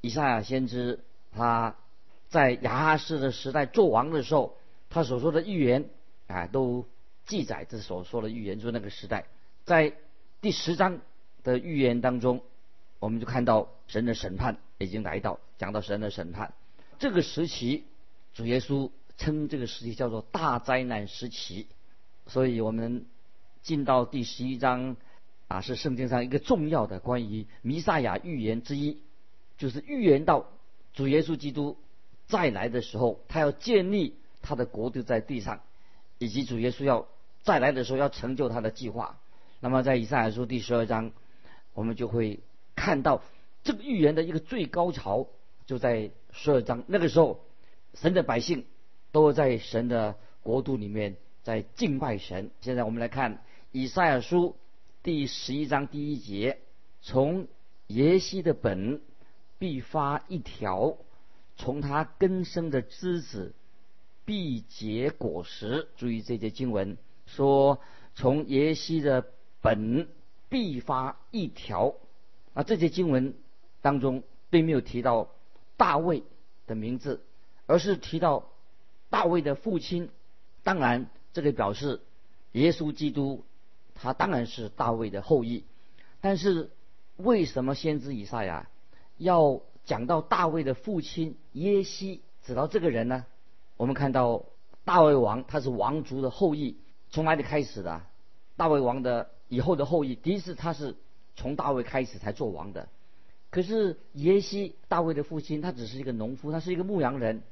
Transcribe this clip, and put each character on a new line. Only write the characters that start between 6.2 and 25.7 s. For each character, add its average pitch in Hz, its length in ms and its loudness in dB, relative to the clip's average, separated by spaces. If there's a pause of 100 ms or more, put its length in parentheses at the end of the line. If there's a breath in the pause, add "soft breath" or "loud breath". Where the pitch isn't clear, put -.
啊， 90 220 -4
都 123 400 0 (360)
记 190 200 -2
载 92 240 -6
这 117 100 -8
所 92 240 -6
说 117 180 -4
的 110 100 -2
预 113 120 -6
言， 98 160 -4
就 107 80 -6
是 117 60 -2
那 113 80 -2
个 98 100 -8
时 - 160 -12
代。 98 200 -4 (380 soft breath)
在 160 300 6 (460)
第 208 100 2
十 - 240 0
章 180 240 4 (460)
的 123 120 4
预 151 220 -2
言 123 220 6
当 123 180 2
中， 127 240 2 (560)
我 104 100 -2
们 113 120 -2
就 117 60 -6
看 123 180 2
到 110 240 6 (180)
神 110 180 0
的 120 100 2
审 95 220 -6
判 120 220 0 (200)
已 98 100 -2
经 104 160 -4
来 90 160 -2
到， 101 180 -2 (180)
讲 98 160 -4
到 104 80 0
神 101 200 -2
的 107 100 -2
审 87 220 -6
判。 95 200 -6 (460 soft breath)
这 269 140 0
个 180 100 4
时 165 240 -2
期， 135 380 -2 (500)
主 117 100 -8
耶 120 140 2
稣 135 320 0 (260)
称 151 320 0
这 147 80 -4
个 123 120 -2
时 - 160 -10
期 117 100 -4
叫 123 140 0
做 110 140 -4 (100)
大 143 260 2
灾 127 240 2
难 113 240 -2
时 120 220 -8
期。 104 400 -8 (580)
所 131 220 2
以 117 120 0
我 110 120 0
们 117 340 -2 (560)
进 147 220 0
到 127 200 6
第 120 200 -2
十 - 200 -6
一 127 140 -2
章， 127 380 2 (500 soft breath)
啊， 92 140 -4
是 123 160 -4